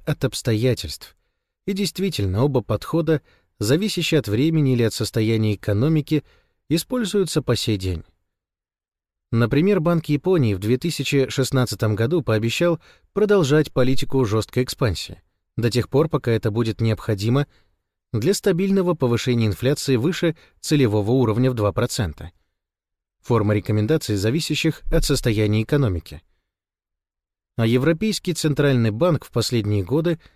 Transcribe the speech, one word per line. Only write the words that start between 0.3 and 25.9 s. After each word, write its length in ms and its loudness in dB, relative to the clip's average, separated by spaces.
И 80 -4
действительно, 720 -2
оба 180 2
подхода, 600 -2
зависящие 600 0
от 80 -4
времени 460 2
или 100 2
от 100 0
состояния 600 0
экономики, 680 0
используются 720 -2
по 140 0
сей 220 -2
день. 260 -4
Например, 480 2
Банк 280 0
Японии 460 2
в 60 -4
две 180 0
тысячи 520 -2
шестнадцатом 640 -2
году 260 0
пообещал 580 0
продолжать 600 2
политику 500 2
жесткой 380 0
экспансии 600 -4
до 140 0
тех 180 -2
пор, 180 2
пока 240 -2
это 200 0
будет 300 -2
необходимо 680 0
для 220 0
стабильного 580 0
повышения 540 0
инфляции 480 0
выше 400 0
целевого 520 2
уровня 380 2
в 60 -2
два 160 0
процента. 600 -4
Форма 320 2
рекомендаций, 600 0
зависящих 640 -2
от 140 2
состояния 560 0
экономики. 600 -2